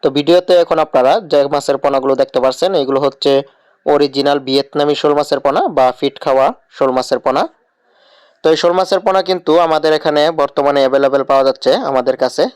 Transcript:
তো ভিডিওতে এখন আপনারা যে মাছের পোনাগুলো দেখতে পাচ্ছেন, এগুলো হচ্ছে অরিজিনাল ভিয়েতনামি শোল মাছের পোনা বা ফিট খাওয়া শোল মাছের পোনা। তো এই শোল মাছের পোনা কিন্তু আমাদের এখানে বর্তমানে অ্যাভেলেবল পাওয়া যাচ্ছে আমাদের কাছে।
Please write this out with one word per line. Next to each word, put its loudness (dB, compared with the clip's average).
তো 2
ভিডিওতে 2
এখন 2
আপনারা 2
যে 2
মাছের -2
পোনাগুলো 0
দেখতে -2
পাচ্ছেন, -2
এগুলো 0
হচ্ছে -2
অরিজিনাল 0
ভিয়েতনামি -2
শোল 0
মাছের -2
পোনা -2
বা 2
ফিট -6
খাওয়া 0
শোল -2
মাছের -2
পোনা। -2
তো 0
এই 2
শোল 0
মাছের 0
পোনা 0
কিন্তু -2
আমাদের 0
এখানে 0
বর্তমানে 0
অ্যাভেলেবল 2
পাওয়া 2
যাচ্ছে 0
আমাদের -2
কাছে। -2